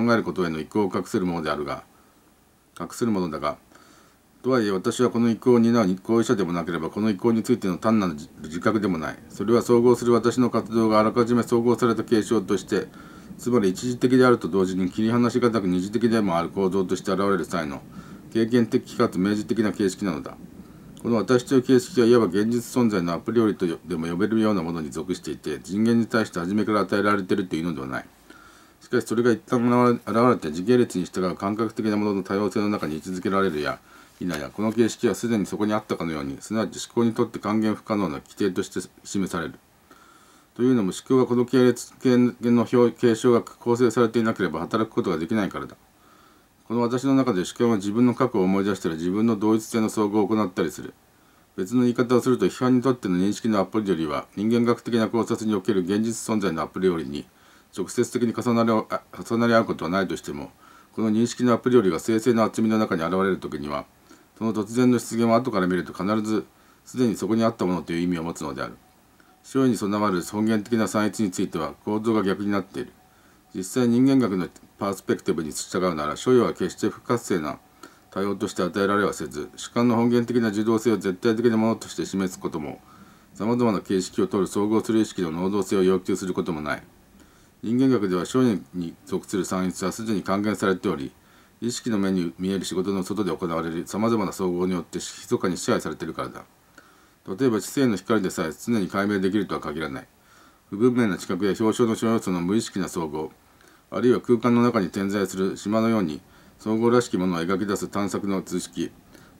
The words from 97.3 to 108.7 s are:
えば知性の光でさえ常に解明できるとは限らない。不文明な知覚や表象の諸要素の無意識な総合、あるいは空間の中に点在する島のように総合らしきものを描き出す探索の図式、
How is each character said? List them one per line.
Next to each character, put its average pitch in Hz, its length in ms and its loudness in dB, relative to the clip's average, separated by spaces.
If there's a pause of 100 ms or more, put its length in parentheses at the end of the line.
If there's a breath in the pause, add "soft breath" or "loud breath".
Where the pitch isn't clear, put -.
え - 40 4
ば 104 100 0
知 - 60 -12
性 139 180 0
の 107 120 2
光 110 240 0
で 90 100 -2
さ 82 160 -4
え 78 40 -6
常 117 280 -4
に 90 80 -2
解 101 200 -2
明 104 120 0
で 95 100 0
き 98 80 0
る 98 80 0
と - 80 -6
は 76 80 -4
限 76 200 -8
ら 76 80 -6
な 67 120 -10
い。 - 60 -20 (640 soft breath)
不 101 60 -8
文 120 180 2
明 120 120 2
な 90 100 -2
知 - 100 -12
覚 95 180 -2
や 98 140 0
表 110 180 2
象 123 80 4
の 110 100 0
諸 117 120 -2
要 113 120 2
素 101 120 -4
の 87 100 -2
無 92 160 0
意 117 40 2
識 - 180 -8
な 82 100 -2
総 82 200 -6
合、 78 220 -8 (600 soft breath)
あ 95 100 -4
る 120 60 4
い 123 60 6
は 95 80 0
空 120 180 0
間 120 160 2
の 120 80 4
中 117 160 2
に 90 100 0
点 98 200 -4
在 98 180 -2
す 95 100 -10
る 95 200 -2
島 107 240 -2
の 113 80 0
よ 110 100 0
う 95 40 0
に 78 180 -6 (360 soft breath)
総 110 200 -2
合 117 120 2
ら 120 120 6
し - 80 -10
き 107 80 -2
も 92 100 0
の 90 100 0
を 82 40 -2
描 90 180 0
き 104 80 -2
出 98 80 0
す 90 140 -6
探 98 200 -4
索 98 160 -4
の 95 160 -2
図 - 180 -6
式、 - 320 -6 (480 loud breath)